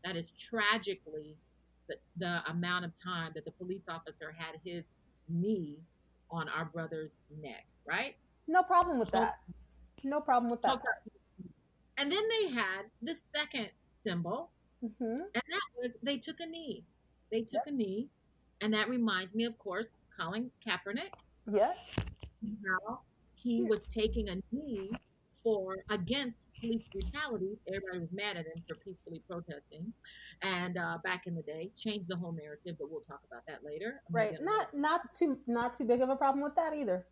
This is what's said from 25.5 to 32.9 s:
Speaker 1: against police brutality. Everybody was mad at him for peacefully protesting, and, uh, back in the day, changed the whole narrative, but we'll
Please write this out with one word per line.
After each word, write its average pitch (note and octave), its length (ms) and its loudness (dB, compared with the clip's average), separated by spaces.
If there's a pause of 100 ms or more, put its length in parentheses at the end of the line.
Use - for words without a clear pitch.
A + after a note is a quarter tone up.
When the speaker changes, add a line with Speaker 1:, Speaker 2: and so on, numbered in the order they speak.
Speaker 1:
against A3+ 480 0 (240)
police A3+ 260 0
brutality. G#3+ 800 -4
Everybody F#3+ 320 -4
was E3 140 -6
mad G3+ 240 -2
at E3 80 -6
him E3 240 -12
for D#3+ 60 -6
peacefully E3+ 520 -14
protesting, E3+ 680 -10 (480)
and, F3+ 360 0
uh, E3+ 260 -2
back F#3 240 0
in E3+ 80 -4
the D#3+ 80 -4
day, D#3+ 320 -6
changed G#3 320 -4
the F3+ 80 -2
whole E3+ 160 -4
narrative, D3+ 480 -10
but D3 100 -6
we'll D#3 120 -8